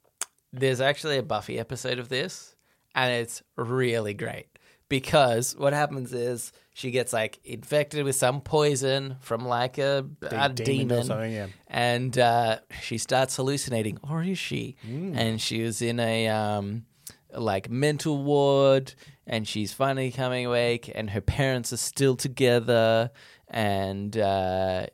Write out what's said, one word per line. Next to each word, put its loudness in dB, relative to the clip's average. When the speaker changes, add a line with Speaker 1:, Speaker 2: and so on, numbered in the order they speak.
Speaker 1:
there's 0
actually 0
a -2
Buffy -4
episode -6
of -10
this, -6
and 2
it's -4
really -2
great -10
because 2
what 2
happens -2
is -4
she -8
gets, -2
like, -2
infected -2
with 0
some 2
poison 2
from, -4
like, -2
a, 0
Speaker 2:
De-, -2
Speaker 1:
a 4
Speaker 2:
demon 2
or -6
Speaker 1:
demon, 2
Speaker 2:
something, -2
yeah. -6
Speaker 1:
and, 0
uh, 4
she -6
starts 0
hallucinating, -2
or -4
is -2
she? -6
Speaker 2:
Mm. -6
Speaker 1:
And 0
she -2
was -4
in 0
a, 0
um, -2
like, -2
mental 0
ward, 4
and -2
she's -4
finally 0
coming -2
awake, 0
and -6
her -2
parents 0
are -6
still 2
together, 4
and, 0
uh, 2